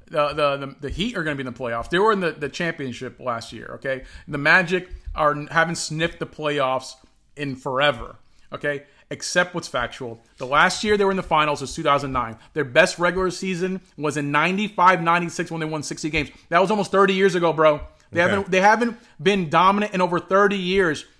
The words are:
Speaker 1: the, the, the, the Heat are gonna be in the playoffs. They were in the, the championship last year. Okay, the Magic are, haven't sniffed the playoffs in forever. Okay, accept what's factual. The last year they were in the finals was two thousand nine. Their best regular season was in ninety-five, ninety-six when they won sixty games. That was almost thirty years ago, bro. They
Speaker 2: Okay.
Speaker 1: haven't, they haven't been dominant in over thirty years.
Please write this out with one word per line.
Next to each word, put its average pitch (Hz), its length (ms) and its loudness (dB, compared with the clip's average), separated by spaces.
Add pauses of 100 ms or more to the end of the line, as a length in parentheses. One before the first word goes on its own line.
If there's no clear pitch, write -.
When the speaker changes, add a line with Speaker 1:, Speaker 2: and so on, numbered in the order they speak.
(100)
Speaker 1:
the, 147 220 0
the, 147 240 0
the, 139 240 -10
the 139 100 -8
Heat 220 260 -4
are 180 60 -4
gonna 151 140 -4
be 135 60 -6
in 131 40 -8
the 127 60 -8
playoffs. 117 360 -6
They 170 120 0
were 220 120 4
in 202 60 0
the, 170 140 -2
the 143 160 -6
championship 135 720 -8
last 117 320 -8
year. - 220 -14
Okay, 131 280 -6 (240)
the 143 120 -8
Magic 175 500 4 (260)
are, 147 220 2 (160)
haven't 165 240 2
sniffed 165 420 -6
the 156 80 -8
playoffs 139 680 -4 (420)
in 143 180 -8
forever. 131 600 -2 (360)
Okay, 143 320 -6 (260)
accept 180 440 -2
what's 170 140 -8
factual. 120 540 -8 (160)
The 131 80 -8
last 160 360 2
year 208 140 2
they 196 80 2
were 190 60 2
in 190 80 -2
the 175 40 -2
finals 151 380 0
was 131 140 -8
two 165 80 -8
thousand 143 300 2
nine. 117 260 -4 (160)
Their 151 100 -2
best 151 340 2
regular 175 320 0
season 185 520 -4 (160)
was 147 180 -4
in 143 140 -4
ninety-five, 180 720 2
ninety-six 170 480 0
when 165 100 -6
they 156 60 -4
won 156 160 -6
sixty - 260 -8
games. 151 220 -2 (180)
That 170 140 4
was 185 80 2
almost 208 200 0
thirty 196 220 4
years 190 220 4
ago, 170 180 2
bro. 151 280 4 (300)
They 170 120 0
Speaker 2:
Okay. 180 80 2
Speaker 1:
haven't, 196 200 -2
they 185 120 4
haven't 220 340 4 (260)
been 185 280 0
dominant 196 420 4
in 185 80 -2
over 175 180 0
thirty 196 380 2
years. 180 480 0 (160)